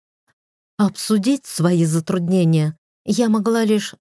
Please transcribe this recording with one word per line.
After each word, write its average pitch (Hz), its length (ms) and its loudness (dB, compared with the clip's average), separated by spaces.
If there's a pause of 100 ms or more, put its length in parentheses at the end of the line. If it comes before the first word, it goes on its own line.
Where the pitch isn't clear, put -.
(760)
Обсудить 208 680 -2
свои 170 380 0
затруднения 165 920 0 (280)
я 226 240 0
могла 226 340 0
лишь 208 380 -2